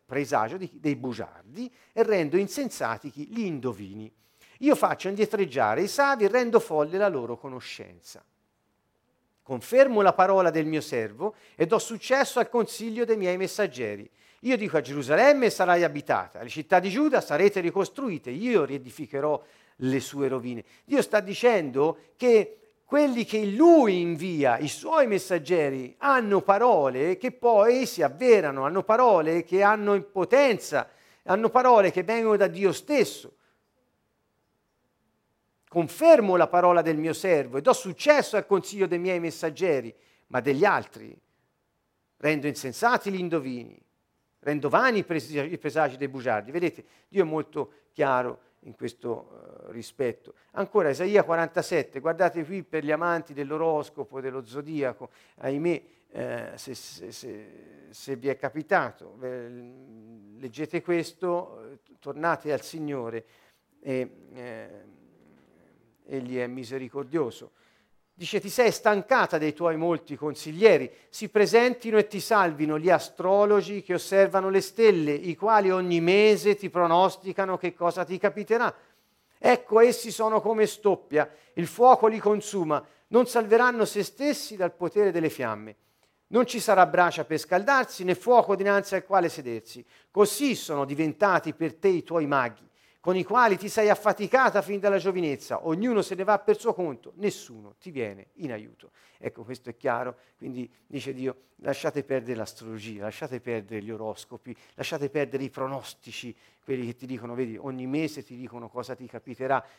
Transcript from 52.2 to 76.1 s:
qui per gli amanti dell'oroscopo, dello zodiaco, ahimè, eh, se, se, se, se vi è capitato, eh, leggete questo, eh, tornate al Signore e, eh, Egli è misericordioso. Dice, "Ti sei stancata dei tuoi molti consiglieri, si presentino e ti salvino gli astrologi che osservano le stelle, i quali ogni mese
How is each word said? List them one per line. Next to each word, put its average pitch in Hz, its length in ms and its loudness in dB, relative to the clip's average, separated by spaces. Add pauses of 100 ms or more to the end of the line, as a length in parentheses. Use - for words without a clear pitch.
qui 180 180 -10
per 156 220 -8
gli 151 80 -2
amanti 165 400 -2
dell'oroscopo, 147 880 -6
dello 131 240 -10
zodiaco, 135 680 -8 (280)
ahimè, 147 440 -4 (280)
eh, 120 440 -10
se, 120 200 -14
se, 95 380 -18
se, 87 760 -20
se 135 280 -10
vi 120 120 -4
è 131 80 -2
capitato, 139 840 -4
eh, 127 260 -12 (880)
leggete 135 440 -8
questo, 175 880 -4
eh, 135 60 -20 (200)
tornate 151 540 -4
al 131 80 -2
Signore 131 640 -10 (560)
e, 127 300 -6 (240)
eh, 104 640 -18 (1040)
Egli 127 320 -8
è 123 100 -4
misericordioso. 131 1040 -8 (600)
Dice, 175 280 -6
"Ti 196 100 -12
sei 240 200 2
stancata 208 680 0
dei 151 160 -2
tuoi 165 220 -2
molti 160 400 -4
consiglieri, 156 760 2 (180)
si - 220 -12
presentino 226 680 2
e 208 100 4
ti 202 140 -8
salvino 156 580 0
gli 165 120 2
astrologi 196 920 2
che 180 120 -4
osservano 190 560 2
le 190 100 2
stelle, 190 520 4
i 165 220 -6
quali 208 360 2
ogni 180 300 0
mese 196 560 4